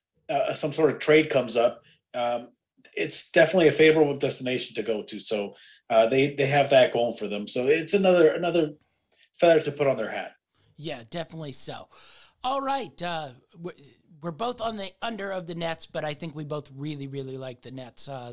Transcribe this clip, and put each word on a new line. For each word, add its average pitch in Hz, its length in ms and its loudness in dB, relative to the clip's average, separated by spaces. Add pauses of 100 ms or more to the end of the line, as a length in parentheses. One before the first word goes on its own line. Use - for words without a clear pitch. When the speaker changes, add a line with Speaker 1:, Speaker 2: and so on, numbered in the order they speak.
(300)
Speaker 1:
uh, - 240 -2
some 151 180 -4
sort 151 200 4
of - 80 -10
trade 156 300 4
comes 117 260 0
up, 117 260 2 (320)
um, 120 360 -4 (440)
it's - 380 -6
definitely 165 360 6
a 135 40 6
favorable 156 440 6
destination 127 600 -4
to 113 60 -4
go 107 200 -4
to. 104 160 -12
So, 101 380 -6 (340)
uh, 113 160 6
they, 135 280 2
they 139 120 0
have 139 240 2
that 127 220 8
going 120 220 0
for 107 120 -6
them. 104 220 -6
So 127 180 -2
it's 156 280 2
another, 180 340 6
another 165 460 0 (640)
feather 165 220 6
to 151 120 -4
put 143 140 -2
on 131 100 2
their 107 140 -6
hat. 98 220 -10 (440)
Speaker 2:
Yeah, 147 340 -12
definitely 160 420 -10
so. - 360 -14 (560)
All 269 160 -2
right. 269 420 -6
Uh, 165 280 -6 (280)
we're, 170 140 -12 (500)
we're 170 80 -8
both 233 300 -6
on 226 160 -6
the 196 160 -10 (100)
under 202 280 -8
of 185 160 -8
the 175 80 -10
Nets, 165 300 -6
but 156 200 -8
I 151 100 -6
think 147 200 -12
we 156 100 -10
both 147 300 -10
really, 143 320 -10
really 135 300 -10
like 131 240 -14
the 123 100 -18
Nets, 127 380 -14
uh, 123 240 -12